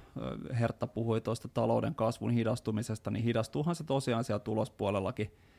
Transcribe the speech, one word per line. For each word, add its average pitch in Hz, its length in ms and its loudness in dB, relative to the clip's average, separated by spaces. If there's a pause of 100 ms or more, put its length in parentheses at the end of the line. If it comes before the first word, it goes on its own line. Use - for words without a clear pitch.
(180)
ö, - 360 -6
Hertta 117 340 0
puhui 113 340 0
tuosta - 260 -4
talouden 117 480 2
kasvun 113 360 0
hidastumisesta, 110 800 0
niin 110 120 0
hidastuuhan 117 520 0
se 160 80 -10
tosiaan 131 400 0
siellä 104 160 -2
tulospuolellakin. 107 960 0 (240)